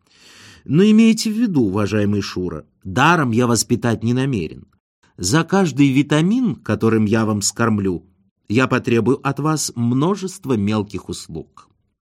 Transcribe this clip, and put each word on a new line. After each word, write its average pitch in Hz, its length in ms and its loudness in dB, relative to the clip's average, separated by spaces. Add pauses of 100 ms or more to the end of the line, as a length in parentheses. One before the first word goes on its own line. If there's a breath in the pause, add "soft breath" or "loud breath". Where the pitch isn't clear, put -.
(640 soft breath)
Но 160 180 4
имейте 220 480 4
в - 20 -4
виду, 208 280 0
уважаемый 104 600 0
Шура, 87 440 -8 (180)
даром 131 480 2
я 120 160 2
вас 113 160 2
питать 113 400 -2
не 120 100 0
намерен. 123 540 -4 (500)
За 131 280 0
каждый 143 480 2
витамин, 165 600 0
которым 110 500 0
я 110 200 2
вам 107 160 -2
скормлю, 101 640 -2 (440)
я 123 180 2
потребую 120 580 0
от 135 140 -4
вас 151 360 -4
множество 135 840 -2
мелких 101 500 -4
услуг». - 600 -14 (360)